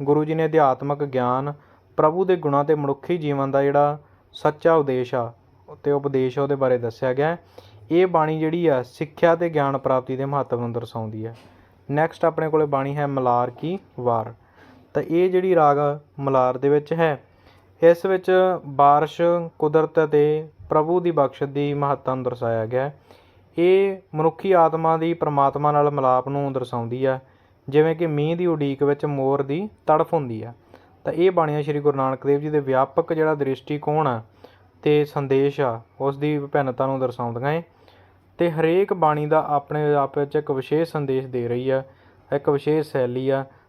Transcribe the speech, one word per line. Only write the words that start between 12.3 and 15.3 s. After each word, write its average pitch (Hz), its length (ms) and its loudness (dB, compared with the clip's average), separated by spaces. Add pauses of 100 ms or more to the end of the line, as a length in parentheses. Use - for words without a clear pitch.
ਕੋਲੇ 156 180 2
ਬਾਣੀ 139 300 -4
ਹੈ 147 100 -2
ਮਲਾਰ 127 440 0
ਕੀ 160 280 -8 (220)
ਵਾਰ। 113 340 -2 (600)
ਤਾਂ 147 80 -2
ਇਹ 180 280 0